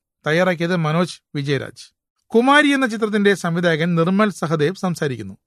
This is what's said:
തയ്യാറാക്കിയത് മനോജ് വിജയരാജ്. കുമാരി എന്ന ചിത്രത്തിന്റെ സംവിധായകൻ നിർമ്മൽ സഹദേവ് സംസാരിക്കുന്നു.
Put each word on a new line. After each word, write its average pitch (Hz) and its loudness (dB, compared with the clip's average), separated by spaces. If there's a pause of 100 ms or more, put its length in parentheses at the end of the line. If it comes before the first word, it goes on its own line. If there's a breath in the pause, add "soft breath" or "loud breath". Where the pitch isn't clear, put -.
(260)
തയ്യാറാക്കിയത് 170 0
മനോജ് 165 -2 (160)
വിജയരാജ്. 139 -6 (480)
കുമാരി 277 6
എന്ന 269 2
ചിത്രത്തിന്റെ 208 0
സംവിധായകൻ 170 0
നിർമ്മൽ 190 2
സഹദേവ് 160 -2
സംസാരിക്കുന്നു. 131 -6 (120)